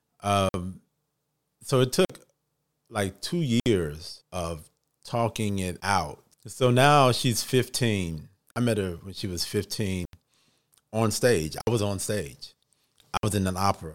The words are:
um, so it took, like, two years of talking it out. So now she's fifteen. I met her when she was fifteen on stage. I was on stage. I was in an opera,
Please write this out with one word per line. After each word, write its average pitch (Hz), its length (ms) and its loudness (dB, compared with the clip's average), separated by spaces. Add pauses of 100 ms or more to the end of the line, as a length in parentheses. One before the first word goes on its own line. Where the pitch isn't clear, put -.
(220)
um, 95 600 0 (800)
so 127 180 2
it 127 100 -2
took, - 280 0 (680)
like, 101 320 -4
two 139 440 0
years 80 560 0 (100)
of 82 380 -8 (340)
talking 110 560 -2
it 92 220 -4
out. 90 420 -2 (220)
So 123 260 2
now 135 400 6
she's 117 320 0
fifteen. 101 840 0 (260)
I 120 40 -4
met 117 180 2
her 92 260 -2
when 98 100 -14
she - 140 -8
was 90 180 -4
fifteen 95 600 -4 (880)
on 110 200 0
stage. 87 440 2
I - 140 0
was 113 120 2
on 101 180 -2
stage. 82 540 -6 (600)
I 95 100 2
was 101 120 0
in 95 120 2
an 92 100 -4
opera, 92 380 -2